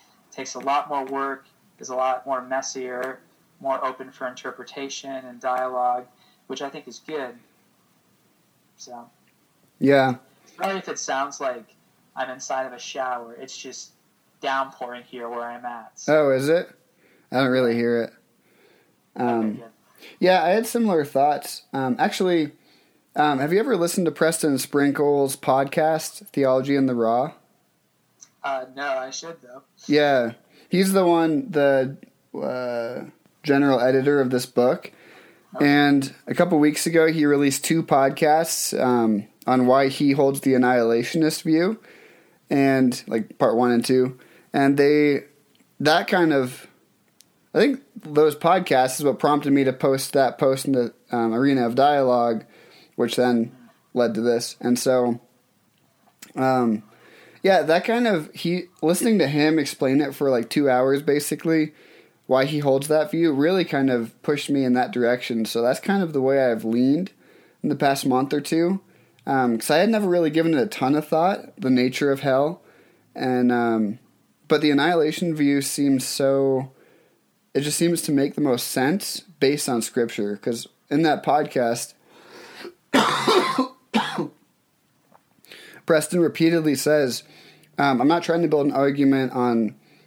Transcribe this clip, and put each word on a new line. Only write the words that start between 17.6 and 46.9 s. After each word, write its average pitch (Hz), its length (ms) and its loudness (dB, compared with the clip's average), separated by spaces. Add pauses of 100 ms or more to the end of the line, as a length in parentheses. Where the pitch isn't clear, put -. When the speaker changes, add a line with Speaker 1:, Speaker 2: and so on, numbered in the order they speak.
Speaker 2:
hear 117 280 0
it. - 100 -10 (1040)
Speaker 1:
Okay, 123 80 -2
Speaker 2:
Um, 113 300 -2
Speaker 1:
good. - 80 -14 (560)
Speaker 2:
yeah, 180 240 4
I 165 60 0
had 226 180 0
similar 202 380 0
thoughts. 139 580 -2 (100)
Um, 131 240 -2
actually, 170 540 0 (640)
um, 147 240 2
have 147 140 -2
you 190 60 2
ever 240 180 -2
listened 170 280 -2
to 156 60 0
Preston 156 460 0
Sprinkle's 143 760 0
podcast, 156 920 -2
Theology 135 480 0
in 139 120 2
the 127 80 -2
Raw? 120 380 0 (1080)
Speaker 1:
Uh, 135 220 -6 (100)
no, 135 220 -4
I 131 140 -8
should, - 300 -14
though. - 220 -20 (240)
Speaker 2:
Yeah. 139 460 2 (360)
He's 190 240 2
the 190 120 4
one, 165 460 2
the, 139 460 2 (400)
uh, 123 680 -8 (380)
general 139 360 4
editor 131 420 2
of 123 80 0
this 123 160 -2
book. 131 460 0 (640)
Speaker 1:
Okay. 147 120 0
Speaker 2:
And 143 460 2 (140)
a - 60 -6
couple 175 260 2
weeks 147 260 2
ago, 165 260 2
he 156 140 0
released 143 380 0
two 165 200 0
podcasts, 151 960 0
um, 117 480 0 (180)
on 127 220 2
why 135 220 4
he 139 240 0
holds 139 280 0
the 131 120 2
annihilationist 123 880 2
view, 170 360 0 (720)
and, 135 580 2
like, 110 300 -6
part 113 180 2
one 123 160 2
and 117 140 2
two. 127 320 0 (340)
And 139 260 2
they, 147 480 2 (540)
that 151 280 2
kind 170 260 2
of, 131 340 -2 (840)